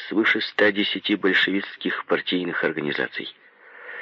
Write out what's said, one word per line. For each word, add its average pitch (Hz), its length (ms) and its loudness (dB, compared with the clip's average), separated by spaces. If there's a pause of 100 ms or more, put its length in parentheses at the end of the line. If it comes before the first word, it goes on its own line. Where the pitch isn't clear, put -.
свыше 110 360 2
ста 104 280 4
десяти 101 460 0
большевистских - 880 0
партийных 87 580 0
организаций. 73 720 -2 (680)